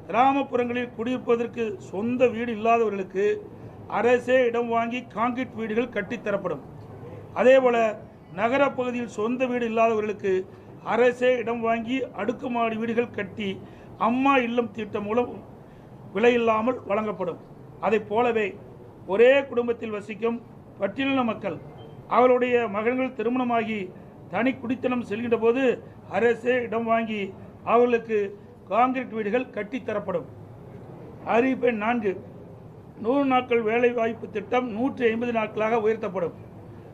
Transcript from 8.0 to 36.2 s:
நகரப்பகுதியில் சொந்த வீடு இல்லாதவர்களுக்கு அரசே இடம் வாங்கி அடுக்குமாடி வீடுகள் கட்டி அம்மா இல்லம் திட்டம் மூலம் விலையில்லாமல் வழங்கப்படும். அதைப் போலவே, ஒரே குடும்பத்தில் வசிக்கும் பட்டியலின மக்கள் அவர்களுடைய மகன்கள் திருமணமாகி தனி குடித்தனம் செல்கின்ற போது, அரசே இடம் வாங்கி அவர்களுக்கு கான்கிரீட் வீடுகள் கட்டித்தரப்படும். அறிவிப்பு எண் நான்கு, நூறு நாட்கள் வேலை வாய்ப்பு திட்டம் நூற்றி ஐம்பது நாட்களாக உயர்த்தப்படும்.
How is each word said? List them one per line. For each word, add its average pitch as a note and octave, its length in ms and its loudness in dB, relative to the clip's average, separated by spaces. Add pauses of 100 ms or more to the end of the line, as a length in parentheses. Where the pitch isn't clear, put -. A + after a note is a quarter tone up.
நகரப்பகுதியில் B3 720 0
சொந்த B3 380 -2
வீடு B3 200 0
இல்லாதவர்களுக்கு G#3+ 800 0 (380)
அரசே A#3+ 520 4
இடம் A#3 240 -2
வாங்கி A3+ 520 0
அடுக்குமாடி A#3 640 -2
வீடுகள் A#3 340 -2
கட்டி G3 500 -6 (380)
அம்மா C4 380 4
இல்லம் A#3+ 340 0
திட்டம் G#3 340 -6
மூலம் A#3+ 400 -2 (720)
விலையில்லாமல் A#3 720 4
வழங்கப்படும். F#3+ 520 -2 (420)
அதைப் G#3 280 0
போலவே, A3 500 0 (480)
ஒரே B3 380 6
குடும்பத்தில் A#3+ 460 -2
வசிக்கும் A3 520 -4 (380)
பட்டியலின C4 440 0
மக்கள் G3 340 -4 (500)
அவர்களுடைய B3 600 4
மகன்கள் B3 440 0
திருமணமாகி A3+ 800 -2 (400)
தனி A#3+ 240 2
குடித்தனம் B3 500 -2
செல்கின்ற A3+ 360 -2
போது, A#3 420 2 (280)
அரசே A3+ 440 2
இடம் A#3 300 -2
வாங்கி A3 500 0 (300)
அவர்களுக்கு A3+ 760 2 (300)
கான்கிரீட் A#3+ 440 2
வீடுகள் A3 320 0
கட்டித்தரப்படும். G#3 800 -6 (1000)
அறிவிப்பு B3 420 2
எண் A#3+ 100 2
நான்கு, G#3+ 480 -2 (800)
நூறு C4+ 220 2
நாட்கள் B3+ 380 2
வேலை A#3+ 300 4
வாய்ப்பு A3+ 380 -2
திட்டம் A3+ 420 -2
நூற்றி A#3+ 340 0
ஐம்பது A3+ 260 0
நாட்களாக A3 480 0
உயர்த்தப்படும். G3+ 520 -2 (600)